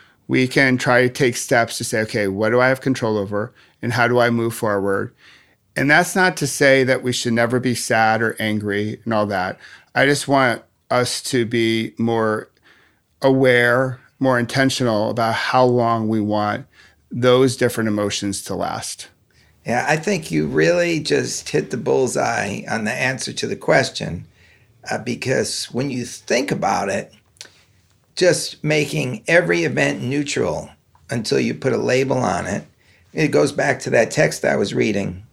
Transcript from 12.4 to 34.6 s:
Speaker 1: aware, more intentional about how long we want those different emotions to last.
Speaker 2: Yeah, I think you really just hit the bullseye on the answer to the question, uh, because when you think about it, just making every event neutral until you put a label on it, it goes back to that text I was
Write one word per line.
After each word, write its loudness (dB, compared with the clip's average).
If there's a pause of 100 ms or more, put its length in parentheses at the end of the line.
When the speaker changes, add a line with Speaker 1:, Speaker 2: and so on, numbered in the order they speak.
Speaker 1:
aware, 4 (200)
more 2
intentional 0
about -2
how 2
long 2
we 0
want -2 (440)
those 4
different 0
emotions -2
to -8
last. -6 (580)
Speaker 2:
Yeah, 0
I 2
think -4
you 0
really 2
just -2
hit -2
the -4
bullseye -2
on -4
the -4
answer -4
to -6
the -6
question, -2 (640)
uh, -4
because -4
when -6
you -6
think -4
about -2
it, -6 (1040)
just 0
making -2
every 2
event 0
neutral -2 (400)
until -2
you -2
put -2
a 0
label 0
on 0
it, -4 (480)
it 0
goes 2
back -2
to -8
that 4
text 0
I 2
was -2